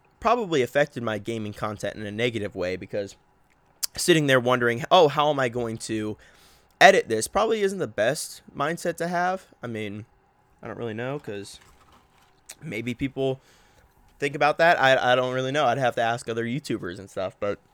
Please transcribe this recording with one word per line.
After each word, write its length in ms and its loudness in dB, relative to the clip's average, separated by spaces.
probably 420 0
affected 400 0
my 160 -4
gaming 360 -8
content 420 -8
in 100 -12
a 60 -8
negative 440 -4
way, 200 -4
because 400 -8
sitting 320 4
there 120 6
wondering, 520 0
"Oh, 160 8
how 220 2
am 100 0
I 80 0
going 300 -4
to 400 -6
edit 260 8
this?" 200 -2
probably 340 -2
isn't 180 -2
the 80 -4
best 540 -2
mindset 440 -4
to 100 -6
have. 380 -4
I 40 -10
mean, 380 -8
I 60 -14
don't 100 -12
really 160 -8
know, 260 -6
'cause 400 -12
maybe 320 -6
people 460 -4
think 160 -4
about 220 2
that. 240 6
I, 320 6
I 20 6
don't 180 0
really 200 -2
know. 120 2
I'd 120 2
have 180 0
to 60 0
ask 260 0
other 160 -4
YouTubers 560 -6
and 100 -16
stuff, 300 -6
but 200 -4